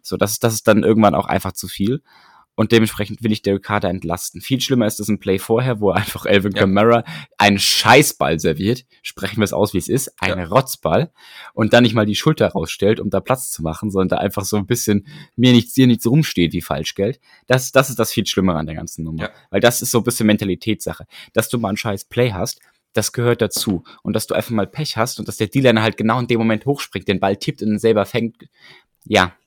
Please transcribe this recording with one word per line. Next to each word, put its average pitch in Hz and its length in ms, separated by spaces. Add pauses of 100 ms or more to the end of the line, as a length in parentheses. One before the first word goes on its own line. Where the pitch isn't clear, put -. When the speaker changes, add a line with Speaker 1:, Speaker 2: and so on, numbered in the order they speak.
Speaker 1:
So, - 160
das 101 160
ist, - 100
das 113 120
ist - 120
dann 107 160
irgendwann 104 320
auch - 100
einfach 95 280
zu - 160
viel. 120 340 (520)
Und 110 180
dementsprechend 107 500
will 110 80
ich 107 120
Derek 98 200
Carr 104 160
da 101 80
entlasten. 90 540
Viel 131 180
schlimmer 123 260
ist 107 140
das 104 80
ein 104 120
Play 95 200
vorher, 117 400
wo 101 120
einfach - 340
Alvin 101 260
Speaker 2:
Ja. 101 100
Speaker 1:
Kamara 107 420 (340)
einen 101 200
Scheißball 98 840
serviert. 85 460 (180)
Sprechen - 340
wir 104 80
es - 80
aus, 101 200
wie 98 40
es 85 100
ist. - 340
Ein 90 160
Speaker 2:
Ja. 90 80
Speaker 1:
Rotzball. 104 680 (400)
Und 107 180
dann 120 120
nicht 113 100
mal 110 120
die 104 100
Schulter 120 340
rausstellt, 98 500
um 104 100
da 95 120
Platz - 300
zu - 120
machen, 82 260
sondern 95 200
da - 80
einfach 98 260
so 107 140
ein 98 100
bisschen 107 400 (280)
mir 123 180
nichts, 120 200
dir 131 140
nichts 117 180
rumsteht 117 460
wie 85 100
Falschgeld. 87 580 (280)
Das, 131 240
das 131 180
ist 120 100
das 113 120
viel 104 160
Schlimmere 92 300
an 78 80
der 78 100
ganzen 80 300
Nummer. 80 180
Speaker 2:
Ja. 104 60 (200)
Speaker 1:
Weil 104 120
das 117 200
ist 120 100
so 120 80
ein 104 40
bisschen 117 240
Mentalitätssache. 104 800 (240)
Dass 113 160
du 123 100
mal 113 120
einen 104 80
scheiß 101 280
Play 120 280
hast, 95 260 (340)
das - 200
gehört 120 280
dazu. 101 420 (200)
Und 101 100
dass 107 140
du 92 80
einfach 92 160
mal 104 160
Pech - 300
hast 113 220
und 107 80
dass 113 100
der 113 100
D-Liner 117 360
halt 110 120
genau 110 240
in 123 80
dem 120 120
Moment 110 260
hochspringt, 135 420
den 95 140
Ball 98 160
tippt - 240
und 107 80
ihn 107 100
selber 107 260
fängt. - 440 (560)
Ja. 92 300 (120)